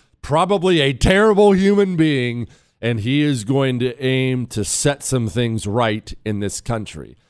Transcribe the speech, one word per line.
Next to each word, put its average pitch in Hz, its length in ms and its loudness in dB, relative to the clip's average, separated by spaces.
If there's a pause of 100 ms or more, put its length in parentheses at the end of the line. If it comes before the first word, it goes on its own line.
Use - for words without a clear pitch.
(220)
probably 180 600 0
a 139 120 2
terrible 202 580 4
human 196 440 2
being, 123 520 0 (340)
and 117 200 -2
he 135 200 0
is 139 220 0
going 131 360 0
to 123 240 -4
aim 131 440 -2
to 104 180 -6
set - 380 -2
some 120 240 -2
things 113 400 -4
right 110 460 -2 (120)
in 107 140 -4
this 101 200 -6
country. 82 560 -10 (140)